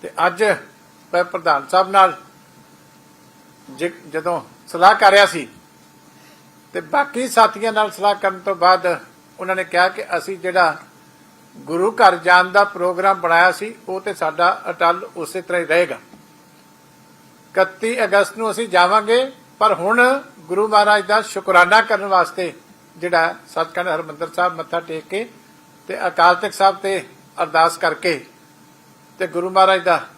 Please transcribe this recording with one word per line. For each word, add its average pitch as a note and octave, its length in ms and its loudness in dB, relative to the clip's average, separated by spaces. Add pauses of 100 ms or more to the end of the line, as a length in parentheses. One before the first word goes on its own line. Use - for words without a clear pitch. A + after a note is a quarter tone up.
ਤੇ - 80 -14 (160)
ਅੱਜ F3+ 160 -2 (680)
ਮੈਂ F3 120 0
ਪ੍ਰਧਾਨ D#3+ 420 -2
ਸਾਹਿਬ F#3 220 0
ਨਾਲ F#3+ 240 4 (1500)
ਜ-, C#3+ 240 -8 (200)
ਜਦੋਂ D#3+ 300 -6 (260)
ਸਲਾਹ F3+ 280 4
ਕਰ G3+ 160 4
ਰਿਹਾ G3+ 140 6
ਸੀ D#3 220 -8 (1300)
ਤੇ B3+ 80 -6 (120)
ਬਾਕੀ C#4+ 360 -2
ਸਾਥੀਆਂ A3 440 0
ਨਾਲ G#3+ 180 -2
ਸਲਾਹ G3+ 240 0
ਕਰਨ F#3+ 240 -6
ਤੋਂ F#3+ 160 -6
ਬਾਅਦ F3 320 2 (520)
ਉਹਨਾਂ F#3 160 -4
ਨੇ F#3 80 -4
ਕਿਹਾ F3 260 0
ਕਿ G#3+ 160 -10 (120)
ਅਸੀਂ F#3+ 200 -8
ਜਿਹੜਾ E3+ 400 0 (760)
ਗੁਰੂ E3 380 -2
ਘਰ F#3+ 300 4
ਜਾਣ F3+ 280 4
ਦਾ G3+ 140 4
ਪ੍ਰੋਗਰਾਮ F#3 560 -2
ਬਣਾਇਆ F3 300 4
ਸੀ, G#3+ 240 -10 (120)
ਉਹ F#3+ 140 -8
ਤੇ G3+ 120 -8
ਸਾਡਾ E3+ 560 -2
ਅਟੱਲ F3 340 -2 (120)
ਉਸੇ F3 260 -10
ਤਰ੍ਹਾਂ F3 200 -4
ਹੀ D#3+ 40 -6
ਰਹੇਗਾ। D3+ 340 0 (1600)
ਇਕੱਤੀ A3 480 -2
ਅਗਸਤ G3+ 340 0
ਨੂੰ A3 140 -4
ਅਸੀਂ A3 180 -6
ਜਾਵਾਂਗੇ, G#3 500 2 (400)
ਪਰ G#3+ 160 2
ਹੁਣ G#3+ 260 0 (460)
ਗੁਰੂ G3 200 -2
ਮਹਾਰਾਜ G#3 380 2
ਦਾ G#3+ 220 0
ਸ਼ੁਕਰਾਨਾ F#3+ 560 2
ਕਰਨ G#3 240 -2
ਵਾਸਤੇ F3+ 440 -2 (440)
ਜਿਹੜਾ E3+ 400 -2 (140)
ਸੱਚਖੰਡ E3+ 380 -6
ਹਰਿਮੰਦਰ D#3+ 480 -6
ਸਾਹਿਬ F3+ 200 -2
ਮੱਥਾ E3 260 -8
ਟੇਕ D#3+ 280 -12
ਕੇ G#3+ 180 -8 (600)
ਤੇ - 80 -8 (100)
ਅਕਾਲ F3 280 4
ਤਖਤ F#3 180 -6
ਸਾਹਿਬ G3 240 2
ਤੇ G3 260 -4 (340)
ਅਰਦਾਸ E3 400 0
ਕਰਕੇ E3 360 -2 (1040)
ਤੇ F#3 80 -4
ਗੁਰੂ F3 220 -6
ਮਹਾਰਾਜ F#3+ 340 4
ਦਾ E3+ 160 2 (180)